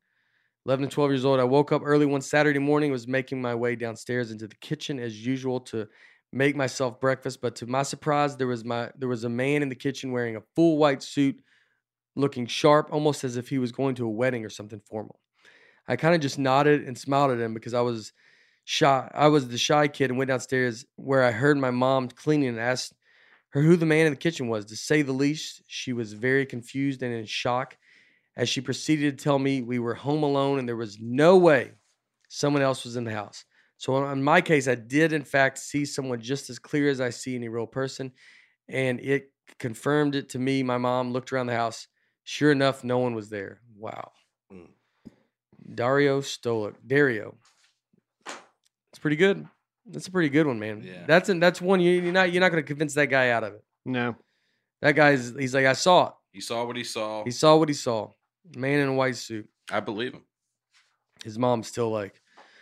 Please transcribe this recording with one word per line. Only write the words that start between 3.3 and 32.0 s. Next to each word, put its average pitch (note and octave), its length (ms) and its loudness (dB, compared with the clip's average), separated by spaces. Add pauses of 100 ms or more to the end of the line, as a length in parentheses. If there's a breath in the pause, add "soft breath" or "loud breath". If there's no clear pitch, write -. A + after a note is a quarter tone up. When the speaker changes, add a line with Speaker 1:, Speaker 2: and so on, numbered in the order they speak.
Speaker 1:
my A#2+ 140 -4
way A#2+ 200 -2
downstairs A#2 560 -6
into A2 160 -12
the G#2 80 -20
kitchen D3 440 -8
as A2+ 260 -10
usual C3 360 -4
to A2+ 260 -8 (440 soft breath)
make C#3 240 2
myself B2+ 460 -4
breakfast. C3 400 -2
But A#2+ 160 -4
to A#2+ 100 -12
my C3 160 0
surprise, C#3+ 540 -2
there B2+ 100 -2
was A#2+ 160 -4
my, A#2+ 340 -6
there C3 120 -4
was A#2 160 -4
a A#2+ 40 -4
man C3+ 320 0
in C#3 80 -2
the B2 60 -8
kitchen C3+ 380 -6
wearing A#2+ 240 -4
a G#2 40 -14 (140)
full E3 220 6
white C#3+ 260 2
suit, C#3 340 0 (800)
looking C3+ 300 -2
sharp, D3+ 480 4
almost D3+ 320 0
as A#2+ 100 -6
if B2 140 -6
he C#3 80 -2
was B2 160 -2
going C3+ 220 -2
to A#2+ 100 -4
a A2 40 -2
wedding A#2 360 -2
or G#2 40 -12
something G#2+ 400 -14
formal. G#2+ 300 -10 (680 soft breath)
I B2+ 100 0
kinda E3 200 2
just C#3+ 220 -4
nodded C#3 440 4
and B2+ 140 -12
smiled C#3 340 0
at A#2+ 80 -2
him A2+ 140 -4
because A2+ 220 -8
I B2 60 2
was A#2 300 -4 (520 soft breath)
shy. C3+ 500 2
I C#3+ 140 4
was D3 220 4
the A#2+ 100 -8
shy D3+ 280 4
kid C3+ 220 -2
and B2 80 -4
went C3 120 0
downstairs B2+ 540 -2 (120)
where C3+ 280 2
I B2 80 4
heard C#3+ 280 4
my C3 100 0
mom B2+ 400 2
cleaning D3 400 0
and A2+ 100 -4
asked B2 340 -2 (560 soft breath)
her C#3 120 -2
who E3 140 8
the E3 100 4
man D#3 220 4
in D3+ 60 2
the C3+ 40 -8
kitchen D3+ 300 -4
was. G#2+ 180 -4
To G#2+ 100 -16
say D3+ 280 2
the C3+ 80 -4
least, C#3+ 560 -2
she - 260 -8
was A2 200 -6
very C3 340 2
confused C3 560 -6
and B2 100 -4
in A2+ 140 -8
shock B2+ 500 -4 (580 soft breath)
as B2 140 0
she C3+ 120 -4
proceeded C#3+ 540 -2
to - 80 -14
tell C#3 140 4
me C3+ 240 0
we A#2+ 160 -4
were A#2 160 -4
home D3+ 300 -2
alone C#3 340 2
and B2+ 100 -4
there A#2 80 -4
was G#2+ 240 -8
no C#3 380 6
way C#3 360 6 (560)